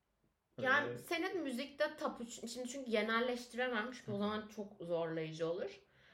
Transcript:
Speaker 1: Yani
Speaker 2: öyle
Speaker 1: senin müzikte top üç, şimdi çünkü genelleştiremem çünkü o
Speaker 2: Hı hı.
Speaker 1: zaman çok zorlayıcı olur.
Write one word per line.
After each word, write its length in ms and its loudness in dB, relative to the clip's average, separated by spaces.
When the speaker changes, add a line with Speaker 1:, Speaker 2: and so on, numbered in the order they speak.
Speaker 1:
Yani 300 6
Speaker 2:
öyle 100 -4
Speaker 1:
senin 440 0
müzikte 540 0
top 240 -2
üç, 320 -8
şimdi 160 -4
çünkü 220 -6
genelleştiremem 1040 2
çünkü 180 -10
o 40 0
Speaker 2:
Hı 20 0
hı. 40 0
Speaker 1:
zaman 280 0
çok 320 -8
zorlayıcı 680 0
olur. 340 -2